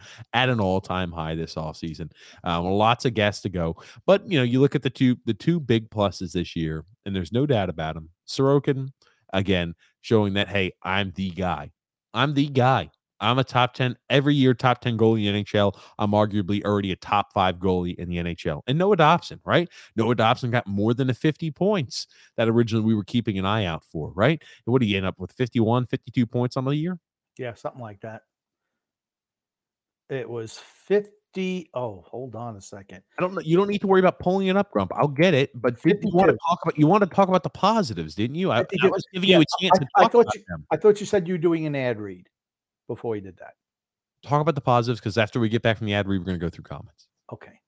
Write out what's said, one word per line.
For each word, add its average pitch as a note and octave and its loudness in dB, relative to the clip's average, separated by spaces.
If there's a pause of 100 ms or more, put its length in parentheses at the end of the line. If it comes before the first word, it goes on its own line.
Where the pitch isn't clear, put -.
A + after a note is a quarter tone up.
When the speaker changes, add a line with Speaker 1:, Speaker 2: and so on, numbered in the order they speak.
(320)
Speaker 1:
at B2+ 2
an A#2+ 0
all-time F#2 -2
high D#2+ -6
this D#2+ -8
offseason. D#2 -10 (340)
Um, F2 -2
lots G#2+ 2
of A#2+ -2
guests G#2 0
to A2 -4
go. E2+ -4 (300)
But, G3+ 2
you E3 2
know, B2+ 4
you B2 2
look C#3 4
at D3 -4
the C3+ -4
two, B2 2
the A2+ -2
two E3+ -2
big A2+ 0
pluses G2 -2
this F2 -4
year, D#2+ -6 (220)
and G2 -6
there's F2+ -6
no B2+ 0
doubt G#2 0
about D#2+ -8
'em. D#2+ -16 (160)
Sorokin, C3+ 0 (420)
again, F#2 -2 (280)
showing G#2 0
that, G2+ -2
"Hey, F#2+ -2 (100)
I'm F#2+ -2
the F#2+ -6
guy. E2 -6 (400)
I'm C3+ 0
the C#3+ 0
guy. B2+ 0 (300)
I'm A#2 0
a B2+ 2
top B2 0
ten, B2 -4 (140)
every C#3+ 4
year C3 4
top B2 0
ten A#2 -2
goalie A2+ 4
in - -2
the G#2 0
N G2+ 0
H G#2 -4
L. G2+ 0 (180)
I'm G#2+ 0
arguably G#2 0
already G2+ 0
a E2+ -6
top - -2
five F#2 0
goalie F2+ -2
in F2 -10
the F2 -4
N F2 -4
H E2+ -8
L." D2 -4
And C3 -2
Noah G3 2
Dobson, D#3 2
right? C3+ 0 (280)
Noah A2+ 0
Dobson A2+ 0
got A#2 -2
more G2+ 0
than B2+ -2
the B2+ 0
fifty D#3 -2
points F3+ -4 (300)
that A2+ 2
originally A2+ 2
we A2 2
were G#2 -2
keeping A2 -2
an F#2+ -2
eye G#2 0
out E2 -6
for, D2+ -10
right? A#2+ 0 (240)
And A#2 -2
what C3 4
did A#2+ 2
he G2+ 2
end F#2+ -2
up F2+ -6
with, F2+ -12
fifty-one, A#2+ 0
fifty-two B2+ -4
points B2 -4
on C3+ -4
the C#3 -2
year? E3+ -6 (400)
Speaker 2:
Yeah, A#2+ -10
something B2+ -12
like G#2 -16
that. A2 -16 (1900)
It B2+ -8
was A2+ -10
fifty. F#3 -6
Oh, G#2+ -8
hold A#2+ -14
on A2+ -12
a F#2+ -18
second. G2 -20 (160)
Speaker 1:
I D3+ -6
don't F#3 -2
know. F#3+ -8
You D#3+ 0
don't G3+ 2
need G3+ -2
to G#3+ -4
worry F#3+ 4
about F3+ 2
pulling F#3+ 0
it F#3 2
up, G3+ 0
Grump. F#2+ -2
I'll C3 0
get D#3 4
it. C3+ 2
But A#2+ -4
did F#3 2
you G#3+ -2
wanna F3+ 6
Speaker 2:
Fifty-two. - -6 (100)
Speaker 1:
talk E3+ 0
about, D#3+ -2
you D3 6
wanna G3+ 4
talk F#3 4
about F#3 2
the - -8
positives, A2+ 0
didn't A#2+ -2
you? F3+ -2
I, A2+ 2
I A#2 4
Speaker 2:
Fifty-two. F#3 0
Speaker 1:
was F#3 -4
giving F#3 2
Speaker 2:
Yeah, F3+ 8
Speaker 1:
you D#3+ 8
a - -2
chance F#3 0
Speaker 2:
I, - 6
Speaker 1:
to D3 -4 (100)
Speaker 2:
I G3+ 8
Speaker 1:
talk A3 4
Speaker 2:
thought A#3+ 8
Speaker 1:
about - -2
Speaker 2:
you, G3+ -14
Speaker 1:
them. E3 -12
Speaker 2:
I D#3+ -2
thought G#3 4
you G3 -8
said F#3+ -2
you F#3 -4
were F3+ -2
doing E3 0
an D3 -4
ad B2+ -2
read F#2+ -14 (580)
before A#2 -8
you G#2 -10
did F#2+ -18
that. - -20 (680)
Speaker 1:
Talk D3 4
about D3+ 2
the C3+ -6
positives, A#2+ 2
'cause G#2+ -2
after A2+ 2
we A2+ 4
get G#2+ 0
back A2+ 2
from A2+ -6
the G#2 0
ad G2+ 2
read, G2 0
we're F2 -6
gonna F#2 -4
go E2 -2
through - -12
comments. - -16 (240)
Speaker 2:
Okay. - -18